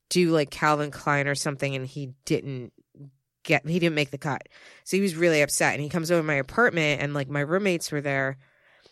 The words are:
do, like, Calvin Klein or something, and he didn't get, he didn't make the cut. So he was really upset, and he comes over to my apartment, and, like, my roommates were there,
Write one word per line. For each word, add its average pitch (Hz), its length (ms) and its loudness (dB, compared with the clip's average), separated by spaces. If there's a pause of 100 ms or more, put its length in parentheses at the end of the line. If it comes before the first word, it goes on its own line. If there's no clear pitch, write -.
do, 175 220 4
like, 151 200 4
Calvin 147 400 0
Klein 143 360 0
or 143 80 0
something, 139 400 -4
and 131 100 -6
he 131 280 -10 (120)
didn't 131 460 -4 (720)
get, 147 240 0
he 170 120 0
didn't 165 160 2
make 147 160 0
the 135 60 -10
cut. 135 260 -6 (400)
So 190 140 -2
he 196 40 2
was 185 140 0
really 165 260 4
upset, 143 320 2
and 127 80 -4
he 147 80 -6
comes 165 220 -2
over 170 100 4
to 151 60 -2
my 151 80 0
apartment, 156 640 2
and, 143 140 -4
like, 135 140 -4
my 147 100 -2
roommates 175 520 0
were 147 100 -2
there, 135 360 -2 (540)